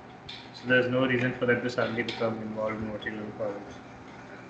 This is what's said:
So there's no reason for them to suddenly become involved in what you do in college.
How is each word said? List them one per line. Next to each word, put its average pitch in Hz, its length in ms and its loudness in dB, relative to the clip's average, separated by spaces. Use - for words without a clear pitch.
So - 140 -10
there's 123 220 8
no 127 160 4
reason 123 280 4
for 127 120 -2
them 120 180 6
to 123 60 0
suddenly 113 340 2
become 113 380 0
involved 110 340 -2
in 110 160 -4
what 104 140 -6
you 113 60 -4
do 107 60 -6
in 107 160 -6
college. 104 420 -6